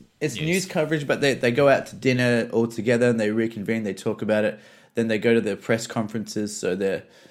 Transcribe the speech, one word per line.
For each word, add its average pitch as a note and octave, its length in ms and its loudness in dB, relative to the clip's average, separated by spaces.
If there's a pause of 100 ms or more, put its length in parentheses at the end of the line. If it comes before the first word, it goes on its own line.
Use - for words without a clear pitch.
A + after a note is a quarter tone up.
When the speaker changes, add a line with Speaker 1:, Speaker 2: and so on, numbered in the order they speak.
(200)
Speaker 1:
it's C#3 160 -4
Speaker 2:
news. D3+ 100 -4
Speaker 1:
news F#3 200 0
coverage, D3+ 420 -2
but C#3+ 140 0
they, C#3 140 2
they A#2+ 160 0
go C#3 180 4
out B2+ 180 4
to - 80 -16
dinner B2 560 2
all A#2 160 2
together A#2+ 400 2
and A#2 120 2
they G#2+ 120 0
reconvene, A2+ 520 -2
they G2 100 -4
talk G#2+ 280 -4
about G#2+ 220 2
it. G#2+ 160 -2 (360)
Then A2+ 140 0
they A2 100 0
go A#2 160 4
to A#2 60 6
the G2+ 140 -2
press A2+ 320 -2
conferences, G#2+ 720 -6
so F#2 180 -2
they're, G2 280 -2 (280)